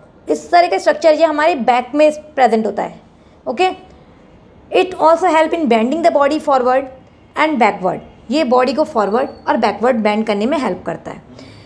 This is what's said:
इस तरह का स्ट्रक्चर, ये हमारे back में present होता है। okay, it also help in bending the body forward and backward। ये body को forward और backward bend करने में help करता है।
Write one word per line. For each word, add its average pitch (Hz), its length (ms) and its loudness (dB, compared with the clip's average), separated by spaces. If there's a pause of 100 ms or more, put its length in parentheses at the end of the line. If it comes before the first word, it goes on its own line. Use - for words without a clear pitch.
(280)
इस - 240 -4
तरह 349 160 4
का 381 100 -2
स्ट्रक्चर, 320 360 2
ये 311 120 2
हमारे 311 300 0
back 247 400 -2
में 202 160 4 (240)
present 220 300 2
होता - 180 -6
है। 170 180 -12 (460)
okay, 359 220 0 (1000)
it - 280 0
also 330 340 4
help 320 200 2
in 330 180 -2
bending 262 340 0
the 330 80 4
body 285 320 2
forward 262 420 0 (480)
and 302 260 0
backward। 185 380 0 (320)
ये 311 120 0
body 247 300 0
को 294 100 0
forward 233 460 -2 (180)
और 277 100 0
backward 226 460 0
bend 214 240 0
करने 208 180 -2
में 302 120 -2
help 180 280 -4
करता - 260 -10
है। - 100 -16 (440)